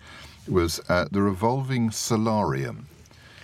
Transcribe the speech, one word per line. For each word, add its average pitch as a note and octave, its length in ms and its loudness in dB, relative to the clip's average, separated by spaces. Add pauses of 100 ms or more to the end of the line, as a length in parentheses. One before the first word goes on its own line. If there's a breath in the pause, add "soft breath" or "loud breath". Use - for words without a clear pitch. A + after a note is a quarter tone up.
(480 loud breath)
was, E2+ 400 0
uh, F2+ 240 4
the G2+ 120 0
revolving A#2 640 0
solarium G2+ 960 0 (580 loud breath)